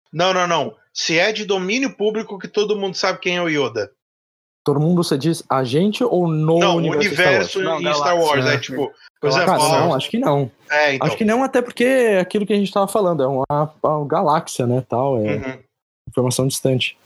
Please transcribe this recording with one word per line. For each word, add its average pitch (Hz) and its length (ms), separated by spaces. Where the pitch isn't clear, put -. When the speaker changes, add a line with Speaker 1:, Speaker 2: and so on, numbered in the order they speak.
Speaker 1:
Não, 175 220
não, 180 140
não. 151 280
Se 165 240
é 190 120
de 214 140
domínio 196 500
público 214 440
que 180 100
todo 208 300
mundo 196 160
sabe 185 260
quem 180 160
é 175 60
o 170 80
Yoda. 120 420
Speaker 2:
Todo 143 160
mundo, 170 240
você 160 140
diz 160 280
a 131 160
gente 165 400
ou 180 240
no 160 320
Speaker 1:
Não, 170 180
o - 20
Speaker 2:
universo 160 360
Star 175 200
Wars? 185 200
Speaker 1:
universo 190 80
Speaker 3:
Não, 165 140
Speaker 1:
em 156 180
Star 147 40
Speaker 3:
galáxia, 147 160
Speaker 1:
Wars, 139 200
Speaker 3:
né? 143 80
Speaker 1:
é 135 40
tipo, 127 280
por 147 100
Speaker 3:
Galáxia. 135 140
Speaker 1:
exemplo, 170 240
Speaker 2:
Cara, 156 60
Speaker 1:
ó, 165 140
Speaker 2:
não, 160 60
acho 131 160
que 220 80
não. 143 320
Speaker 1:
É, 147 240
então. 135 120
Speaker 2:
Acho - 120
que 226 80
não, 233 180
até 254 160
porque 247 240
é 247 360
aquilo 202 260
que 220 80
a - 20
gente 202 160
tava 196 160
falando, 175 340
é 131 40
uma, 143 560
uma 147 260
galáxia, 160 580
né, 123 220
tal, 127 340
é 107 140
Speaker 1:
Uhum. 131 260
Speaker 2:
informação 127 400
distante. - 580